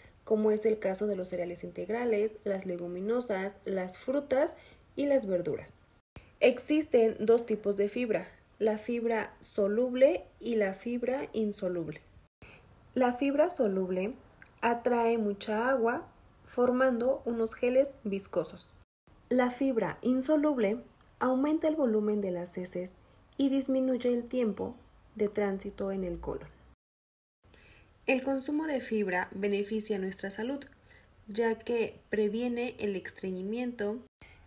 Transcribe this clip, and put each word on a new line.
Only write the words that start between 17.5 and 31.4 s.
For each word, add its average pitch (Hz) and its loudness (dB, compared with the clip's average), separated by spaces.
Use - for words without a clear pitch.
geles 254 2
viscosos. 190 -4
La 247 4
fibra 233 0
insoluble 262 2
aumenta 285 2
el 311 2
volumen 214 2
de 190 -2
las 175 -4
heces 180 -4
y 277 2
disminuye 262 0
el 240 -2
tiempo 220 -2
de 208 0
tránsito 196 -4
en 190 -4
el 170 -6
colon. - -8
El 254 2
consumo 269 0
de 277 0
fibra 190 -2
beneficia 202 -2
nuestra 190 -6
salud, 269 -6
ya 226 0